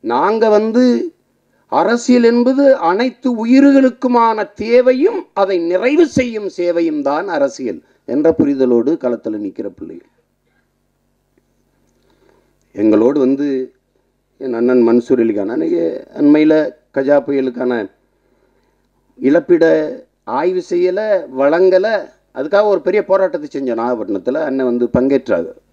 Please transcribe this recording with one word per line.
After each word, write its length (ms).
நாங்க 460
வந்து 340
அரசியல் 520
என்பது 400
அனைத்து 720
உயிர்களுக்குமான 1080
தேவையும் 680
அதை 260
நிறைவு 480
செய்யும் 500
சேவையும் 440
தான் 260
அரசியல் 540
என்ற 260
புரிதலோடு 640
களத்துல 460
நிக்கிற 300
பிள்ளைகள். 440
எங்களோடு 440
வந்து 280
என் 120
அண்ணன் 340
மன்சூர் 340
அலிகான் 280
அன்னைக்கு 340
அண்மையில 400
கஜா 260
புயலுக்கான 540
இழப்பீட 460
ஆய்வு 460
செய்யல, 300
வழங்கல, 580
அதுக்காக 300
ஒரு 180
பெரிய 240
போராட்டத்தை 440
செஞ்சோம் 300
நாகப்பட்டினத்துல. 600
அண்ணன் 300
வந்து 160
பங்கேற்றாரு. 640